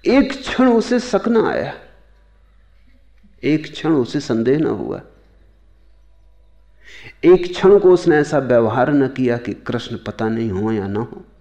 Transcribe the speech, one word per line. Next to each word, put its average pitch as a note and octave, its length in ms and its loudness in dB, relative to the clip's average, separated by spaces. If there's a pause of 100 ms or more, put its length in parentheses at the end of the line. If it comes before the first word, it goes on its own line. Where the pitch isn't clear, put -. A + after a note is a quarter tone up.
एक B3+ 340 2
क्षण - 280 0
उसे A#3 320 2
शक G#3+ 280 -4
न A3+ 180 2
आया, - 340 -6 (1600)
एक D3+ 280 -2
क्षण D#3+ 200 -4
उसे C#3 280 -2
संदेह B2 380 0
न D3+ 80 0
हुआ, G#2 360 -6 (2250)
एक F3 280 4
क्षण G3 260 6
को F3+ 140 6
उसने E3+ 240 2
ऐसा D3 220 0
व्यवहार B2 540 2
न C#3 160 2
किया B2 280 -2
कि A2+ 180 -8
कृष्ण A#2+ 520 -8
पता A2 220 -6
नहीं A2+ 220 -4
हो G#2 220 -2
या G2 140 -4
ना G2+ 140 -4
हो। - 240 -12 (160)